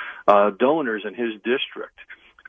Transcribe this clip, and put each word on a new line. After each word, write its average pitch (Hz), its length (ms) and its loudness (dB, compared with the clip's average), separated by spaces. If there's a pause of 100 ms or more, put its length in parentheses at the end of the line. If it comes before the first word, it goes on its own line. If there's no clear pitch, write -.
(280)
uh, 101 220 6
donors 117 560 0
in 101 80 -10
his 117 220 -4
district. - 640 -6 (500)